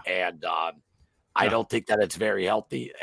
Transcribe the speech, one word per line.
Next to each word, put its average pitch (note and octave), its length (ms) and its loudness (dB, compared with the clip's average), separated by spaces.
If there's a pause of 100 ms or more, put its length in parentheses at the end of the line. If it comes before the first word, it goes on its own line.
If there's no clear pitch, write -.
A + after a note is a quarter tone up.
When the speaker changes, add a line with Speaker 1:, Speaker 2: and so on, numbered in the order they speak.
Speaker 1:
And, F2 400 -2
um, E2 340 -2 (560)
I G2 80 4
Speaker 2:
No. G#2 60 4
Speaker 1:
don't A2+ 180 0
think A#2 200 -2
that G#2+ 120 4
it's F#2+ 160 0
very G2+ 300 0
healthy. A2 440 -2 (120)